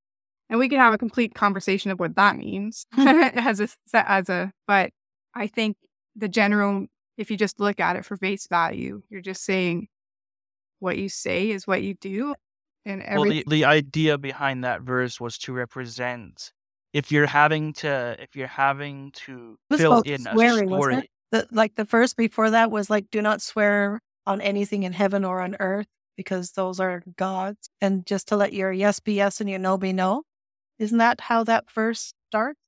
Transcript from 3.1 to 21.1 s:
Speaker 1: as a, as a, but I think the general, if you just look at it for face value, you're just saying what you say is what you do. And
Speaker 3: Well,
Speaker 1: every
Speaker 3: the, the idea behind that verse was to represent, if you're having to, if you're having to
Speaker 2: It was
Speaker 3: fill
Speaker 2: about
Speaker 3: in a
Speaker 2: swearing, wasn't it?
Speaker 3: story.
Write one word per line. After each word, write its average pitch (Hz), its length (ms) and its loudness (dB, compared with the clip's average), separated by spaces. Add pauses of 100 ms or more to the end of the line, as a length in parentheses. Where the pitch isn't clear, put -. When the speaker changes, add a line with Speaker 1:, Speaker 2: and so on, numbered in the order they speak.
Speaker 1:
as 226 260 0
a, 208 80 0 (260)
as 196 360 2
a, 185 240 -2 (140)
but 196 240 4 (440)
I 214 120 -6
think 220 280 -2 (400)
the 214 140 -6
general, 202 580 2 (300)
if 214 140 -8
you - 60 -2
just 196 220 -2
look 202 220 0
at 175 160 0
it - 80 -10
for 202 100 -8
face 196 320 -4
value, 175 640 -2
you're 196 120 -14
just 190 220 -10
saying 180 440 -2 (920)
what 185 180 -4
you 196 120 -6
say 185 400 -4
is 196 180 -6
what 190 160 0
you 196 120 -6
do. 220 400 -6 (500)
And 196 180 -10 (100)
Speaker 3:
Well, 196 120 2
Speaker 1:
every 202 40 4
Speaker 3:
the, 202 180 -2
the 151 180 2
idea 151 520 4
behind 139 460 -6
that 120 180 -4
verse 127 400 -4
was 117 180 -10
to - 140 -10
represent, 123 1000 -10 (420)
if 147 180 -2
you're 147 160 4
having 151 460 2
to, 131 460 -6
if - 160 -20
you're 135 120 -10
having 139 640 -4 (140)
to 120 320 -18 (120)
Speaker 2:
It - 40 2
was 196 80 0
Speaker 3:
fill 160 120 8
Speaker 2:
about 226 140 4
Speaker 3:
in 135 200 -4
a - 40 -4
Speaker 2:
swearing, 220 380 4
wasn't 185 300 2
it? - 0 -
Speaker 3:
story. - 80 -8 (240)